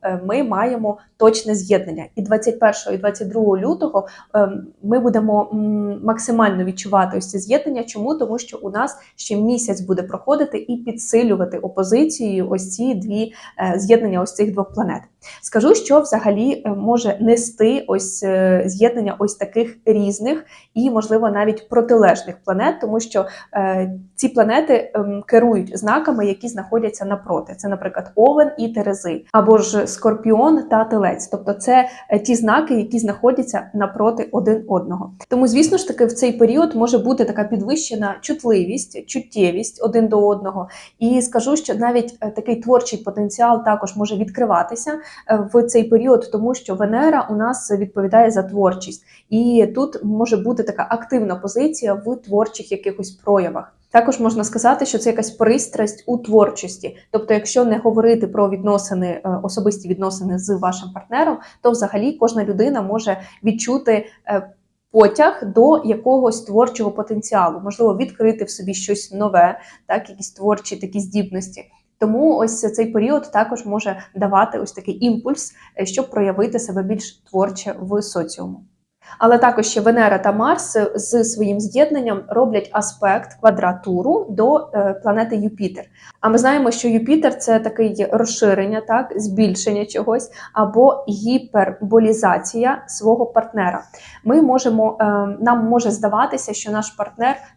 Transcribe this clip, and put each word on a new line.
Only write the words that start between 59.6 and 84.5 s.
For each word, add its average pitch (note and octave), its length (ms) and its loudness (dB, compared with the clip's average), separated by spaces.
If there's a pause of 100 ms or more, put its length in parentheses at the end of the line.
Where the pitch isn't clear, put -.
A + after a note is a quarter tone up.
відносини F#3 500 -4
з F#3+ 200 -4
вашим F#3 340 -4
партнером, D4 440 -2 (240)
то A#3+ 100 4
взагалі A3+ 400 -2
кожна A3+ 340 0
людина G#3+ 360 0
може G3+ 360 -2 (260)
відчути, A3+ 640 0 (220)
е, G3 240 -4 (400)
потяг A3 520 6 (120)
до D4 300 6
якогось A#3 560 0
творчого A3 500 0
потенціалу, G#3 720 -2
можливо, G3+ 340 0
відкрити A3+ 460 0
в F#3+ 60 -8
собі F#3+ 240 -8
щось G3 380 -6
нове, F#3+ 480 2 (280)
так, G3 220 -4
якісь G3 220 -16
творчі G3+ 440 -4
такі F#3+ 240 -8
здібності. F#3+ 640 -6 (360)
Тому B3 380 2
ось A3+ 360 -2
цей A3+ 120 0
період A#3 480 0
також A3+ 320 -2
може G#3 340 -4 (160)
давати G3 440 0
ось - 120 -8
такий F#3+ 340 -6
імпульс, A#3+ 480 -4 (280)
е, F#3+ 40 -4
щоб C4 240 -4
проявити G#3 500 0
себе G3 240 -4
більш - 460 -8
творче F#3+ 500 -2
в G3+ 220 -2
соціуму. F3+ 640 -8 (560)
Але A#3 180 6
також A#3 280 4
ще - 160 -2
Венера A3 360 4
та G3+ 140 0
Марс A3+ 460 -2 (180)
з A3+ 280 0
своїм G#3 360 -2
з'єднанням A#3 680 0
роблять A3 460 0
аспект, - 640 -2
квадратуру F#3+ 920 0
до, B3 440 2